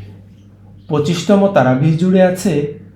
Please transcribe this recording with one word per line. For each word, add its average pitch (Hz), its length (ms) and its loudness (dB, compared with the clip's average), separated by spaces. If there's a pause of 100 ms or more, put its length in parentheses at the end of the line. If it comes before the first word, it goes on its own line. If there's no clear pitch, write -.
(880)
পঁচিশতম 175 580 0
তারাবিহ 143 500 0
জুড়ে 185 240 2
আছে 180 520 -2 (220)